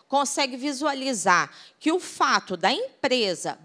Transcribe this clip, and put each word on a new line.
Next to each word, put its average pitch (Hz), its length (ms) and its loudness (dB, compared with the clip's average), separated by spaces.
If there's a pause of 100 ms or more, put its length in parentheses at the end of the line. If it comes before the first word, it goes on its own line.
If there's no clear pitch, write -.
consegue 277 480 0
visualizar 262 920 0 (300)
que 311 140 0
o 359 80 0
fato 233 560 0
da 185 160 2
empresa 247 920 -2